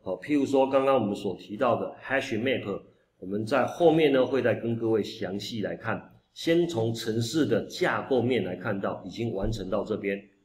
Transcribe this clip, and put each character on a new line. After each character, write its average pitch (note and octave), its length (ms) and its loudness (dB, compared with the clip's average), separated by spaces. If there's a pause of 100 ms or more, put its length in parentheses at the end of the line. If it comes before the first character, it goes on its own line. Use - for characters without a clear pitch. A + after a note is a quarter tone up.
好， F#2 180 -6
譬 D3 160 -2
如 C#3 120 2
说 C3+ 200 4
刚 C3+ 200 2
刚 C3+ 80 4
我 A#2+ 100 4
们 G2+ 100 0
所 F#2 220 -6
提 G#2 220 -12
到 A#2 180 2
的 - 260 -6
hash B2+ 380 -2
map， G#2+ 420 -2 (360)
我 F#2 80 -14
们 G#2 180 -4
在 B2 220 2
后 E3 260 4
面 D#3 180 6
呢 C3 140 6
会 B2+ 160 0
再 A#2 140 2
跟 A#2 200 -2
各 A2+ 140 -2
位 A2 140 4
详 G2 360 -6
细 A2 220 -8
来 F2 160 -4
看。 G2+ 340 -6 (220)
先 E3+ 340 2
从 A2+ 280 0
程 A2+ 260 -2
式 C#3 240 0
的 A2 220 0
架 B2 360 -2
构 B2 200 2
面 A#2+ 200 2
来 F2+ 140 -4
看 G2+ 240 -4
到， G2 240 -4
已 F#2 60 -12
经 A2 240 -4
完 G#2 180 -2
成 G2 160 -6
到 G2 160 0
这 G#2 140 -4
边 G2 200 -2 (260)